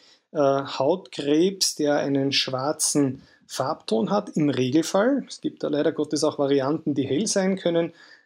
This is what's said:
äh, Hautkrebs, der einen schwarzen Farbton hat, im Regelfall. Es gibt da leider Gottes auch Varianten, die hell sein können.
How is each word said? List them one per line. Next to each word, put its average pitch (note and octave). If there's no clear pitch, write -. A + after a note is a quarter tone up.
äh, E3
Hautkrebs, C#3+
der D3
einen C#3
schwarzen C3+
Farbton E3
hat, G3+
im D3
Regelfall. D#3+
Es -
gibt -
da D#3
leider D3
Gottes D3
auch D3
Varianten, C#3+
die C3+
hell D3+
sein F#3+
können. E3+